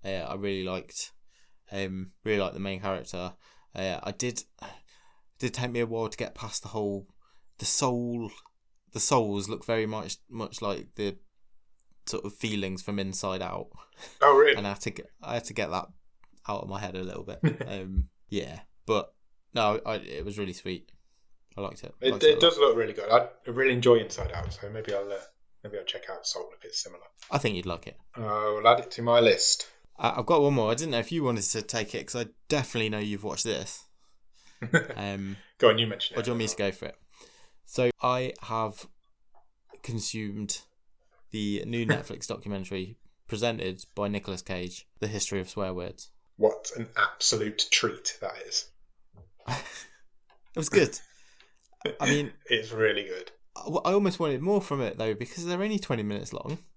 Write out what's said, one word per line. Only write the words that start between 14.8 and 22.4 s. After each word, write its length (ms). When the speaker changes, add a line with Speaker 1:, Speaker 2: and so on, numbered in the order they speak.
Speaker 1:
to 100
get, 160
I 140
had 100
to 80
get 180
that 160
out 160
of 60
my 100
head 160
a 80
little 200
bit. 180
Speaker 2:
<laughs> 260
Speaker 1:
Um, 380
yeah, 320
but 280
no, 320
I, 100
it 280
was 160
really 140
sweet. 380
I 40
liked 220
it. 180
Speaker 2:
It, 100
Speaker 1:
Liked 120
Speaker 2:
it 40
Speaker 1:
it 40
a 40
lot. 60